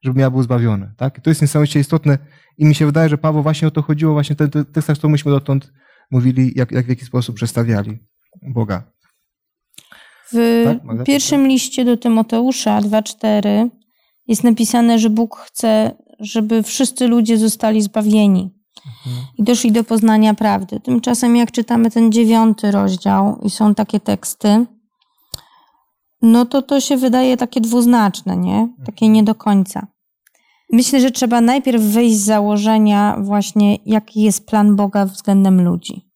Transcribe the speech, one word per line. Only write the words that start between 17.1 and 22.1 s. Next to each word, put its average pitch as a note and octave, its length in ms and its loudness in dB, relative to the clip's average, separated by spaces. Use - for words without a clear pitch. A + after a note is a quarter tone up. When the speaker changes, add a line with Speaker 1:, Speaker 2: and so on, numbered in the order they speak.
Speaker 2:
zostali A3 440 0
zbawieni G#3 840 0
Speaker 1:
Mhm. B2 180 -10
Speaker 2:
i G#3+ 60 0
doszli A#3+ 280 0
do A3+ 120 2
poznania A3 500 2
prawdy. G3+ 460 -2
Tymczasem A#3+ 560 0
jak A#3+ 160 2
czytamy A#3 400 -2
ten A3+ 200 2